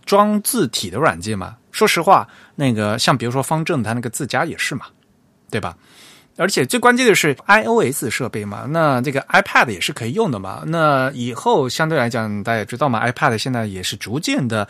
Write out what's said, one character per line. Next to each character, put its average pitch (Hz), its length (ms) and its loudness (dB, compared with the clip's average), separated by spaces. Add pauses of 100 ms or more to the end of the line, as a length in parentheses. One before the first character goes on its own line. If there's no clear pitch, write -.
装 208 360 4
字 202 260 0
体 - 200 -6
的 92 100 -6
软 117 220 0
件 104 160 -4
嘛。 92 200 -10 (160)
说 214 160 2
实 - 120 0
话， 156 280 4 (260)
那 135 180 0
个 107 260 0
像 147 180 2
比 113 80 -4
如 120 80 -4
说 135 100 0
方 160 220 -2
正， 160 180 -2
它 107 120 -2
那 123 60 -6
个 120 80 -6
自 123 180 -8
家 127 180 0
也 165 120 -8
是 - 180 -4
嘛， 120 120 -8 (640)
对 113 100 -4
吧？ 87 160 -8 (640)
而 175 100 2
且 156 160 0
最 233 160 -2
关 240 160 6
键 254 100 2
的 202 80 6
是 151 300 2
I 214 200 4
O 226 180 2
S 135 280 -2
设 127 160 -4
备 107 160 -6
嘛， 104 280 -10
那 147 320 2
这 139 100 -2
个 135 100 0
iPad 202 460 2
也 101 100 -4
是 - 140 -4
可 120 140 -6
以 117 60 -4
用 208 180 0
的 110 80 -2
嘛。 98 280 -10
那 151 460 2
以 123 220 -6
后 160 340 2
相 160 180 -2
对 160 100 0
来 120 120 2
讲， 110 340 -4
大 117 120 -2
家 113 40 0
也 104 60 -4
知 123 120 -12
道 147 120 0
嘛， 117 180 0
iPad 123 300 0
现 131 160 -4
在 117 140 -2
也 95 160 -8
是 95 140 -6
逐 104 220 -6
渐 180 300 -2
的 107 220 -2